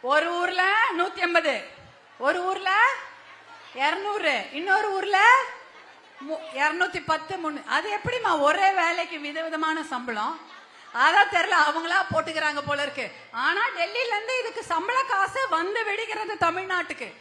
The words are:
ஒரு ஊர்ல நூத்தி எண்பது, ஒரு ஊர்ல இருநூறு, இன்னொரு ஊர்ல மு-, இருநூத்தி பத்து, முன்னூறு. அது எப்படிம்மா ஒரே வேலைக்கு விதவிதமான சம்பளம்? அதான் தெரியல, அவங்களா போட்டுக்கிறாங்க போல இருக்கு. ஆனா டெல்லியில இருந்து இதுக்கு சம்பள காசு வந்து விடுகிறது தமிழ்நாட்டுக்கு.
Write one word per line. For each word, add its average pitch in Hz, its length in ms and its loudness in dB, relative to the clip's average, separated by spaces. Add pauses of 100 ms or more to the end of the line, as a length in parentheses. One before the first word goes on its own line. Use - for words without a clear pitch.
ஒரு 302 300 2
ஊர்ல 359 420 0 (240)
நூத்தி 370 160 0
எண்பது, 330 500 0 (540)
ஒரு 320 240 0
ஊர்ல 370 280 -2 (1040)
இருநூறு, 311 760 0
இன்னொரு 392 400 0
ஊர்ல 381 260 0 (1080)
மு-, 311 120 -6 (140)
இருநூத்தி 330 520 0
பத்து, 320 300 -2
முன்னூறு. 311 320 -6
அது 330 280 -2
எப்படிம்மா 427 440 0
ஒரே 359 300 4
வேலைக்கு 339 480 0
விதவிதமான 311 640 -4
சம்பளம்? 247 580 -6 (540)
அதான் 339 380 6
தெரியல, 370 220 2 (140)
அவங்களா 339 420 0
போட்டுக்கிறாங்க 311 560 -2
போல 285 160 -2
இருக்கு. 269 300 -6 (180)
ஆனா 339 380 0
டெல்லியில 415 380 -4
இருந்து 453 340 -2
இதுக்கு 453 240 -8
சம்பள 415 400 0
காசு 403 440 -2
வந்து 392 360 -2
விடுகிறது 427 500 -6
தமிழ்நாட்டுக்கு. 339 880 -4